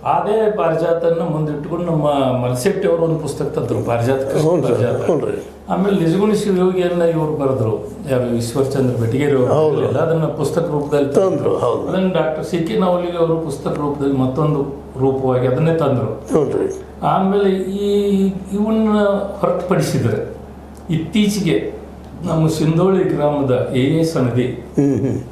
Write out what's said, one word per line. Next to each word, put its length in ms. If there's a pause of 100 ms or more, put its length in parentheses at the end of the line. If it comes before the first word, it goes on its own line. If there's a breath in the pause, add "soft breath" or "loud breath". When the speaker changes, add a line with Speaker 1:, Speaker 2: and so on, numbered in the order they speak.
Speaker 1:
ಅದೇ 460
ಪಾರಿಜಾತನ್ನ 680
ಮುಂದಿಟ್ಕೊಂಡು 640
ನಮ್ಮ 220 (360)
ಮರಸೆಟ್ಟಿ 440
ಅವರು 140
ಒಂದು 180
ಪುಸ್ತಕ 260
ತಂದ್ರು, 360
ಪಾರಿಜಾತ 560
Speaker 2:
ಹ್ಞೂ 180
ರೀ, 60
Speaker 1:
ಪಾರಿಜಾತ. 500
Speaker 2:
ಹ್ಞೂ 80
ರೀ. 240 (260)
Speaker 1:
ಆಮೇಲೆ 300
ನಿಜಗುಣ 320
ಶಿವಯೋಗಿ 480
ಎಲ್ಲ 240
ಇವ್ರು 280
ಬರೆದ್ರು, 580 (220)
ಯಾರು 140
ಈಶ್ವರ್ 460
ಚಂದ್ರ 240
ಬೆಟಗೇರಿ 420
ಅವರು 160
Speaker 2:
ಹೌದು. 240
Speaker 1:
ಬರೆದಿಲ್ಲ, 220
ಅದನ್ನ 260
ಪುಸ್ತಕ 460
ರೂಪದಲ್ಲಿ 420
ತಂದ್ರು. 160
Speaker 2:
ತಂದ್ರು, 280
ಹೌದು. 300
Speaker 1:
ಅದನ್ನ 260
ಡಾಕ್ಟರ್ 320
ಸಿ 140
ಕೆ 200
ನವಲಿಗೆ 380
ಅವರು 220
ಪುಸ್ತಕ 380
ರೂಪದಲ್ಲಿ 400
ಮತ್ತೊಂದು 460 (360)
ರೂಪವಾಗಿ 480
ಅದನ್ನೇ 280
ತಂದ್ರು. 320
Speaker 2:
ಹ್ಞೂ 360
ರೀ. 380 (200)
Speaker 1:
ಆಮೇಲೆ 500
ಈ 680 (100)
ಇವನ್ನ 720 (400)
ಹೊರತುಪಡಿಸಿದ್ರೆ, 960 (540)
ಇತ್ತೀಚೆಗೆ 920 (440)
ನಮ್ಮ 240
ಸಿಂಧೋಳಿ 560
ಗ್ರಾಮದ 680
ಎ 60
ಎ 240
ಸನದಿ 640 (120)
Speaker 2:
ಹ್ಮ್, 220
ಹ್ಮ್. 200 (120)